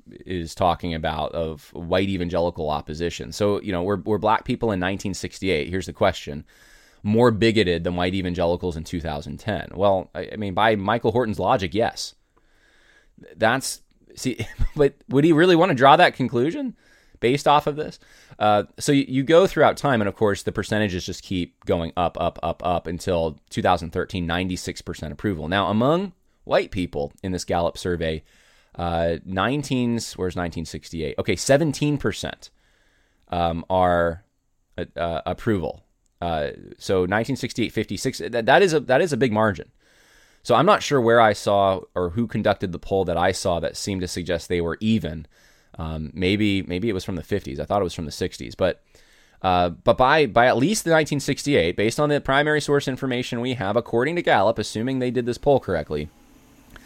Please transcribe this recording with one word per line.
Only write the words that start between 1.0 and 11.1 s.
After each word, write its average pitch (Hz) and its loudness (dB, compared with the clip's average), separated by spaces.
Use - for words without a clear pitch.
of 80 -6
white 90 -2
evangelical 87 -2
opposition. 76 -6
So, 104 0
you 101 -6
know, 87 -2
were, 101 -2
were 104 -2
black 107 2
people 117 -2
in 92 -2
nineteen 95 -4
sixty-eight, 85 -4
here's 92 -6
the 80 -12
question, 85 -2
more 113 4
bigoted 98 2
than 90 -2
white 90 0
evangelicals 90 -2
in 80 -8
two 82 -6
thousand 73 -8
ten? - -6
Well, 95 2
I, 90 -8
I - -10
mean, 101 -6
by 110 2
Michael 107 0